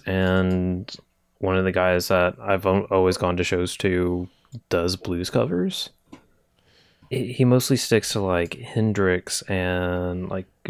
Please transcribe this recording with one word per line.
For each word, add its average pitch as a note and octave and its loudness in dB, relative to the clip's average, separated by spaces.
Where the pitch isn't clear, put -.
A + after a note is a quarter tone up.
and F#2 0
one F#2+ 0
of F#2 2
the F#2+ 0
guys F2+ 2
that F2+ 2
I've G2 0
al-, F#2+ 2
always F#2 4
gone F2+ -2
to F2+ 0
shows F2+ -2
to F2+ -2
does F2+ 0
blues F2+ -6
covers, F3 -2
he, B2 -4
he B2+ 2
mostly B2+ 4
sticks - 2
to, A2+ -2
like, F2+ 0
Hendrix G2+ 0
and, F2+ -2
like, F#2+ -8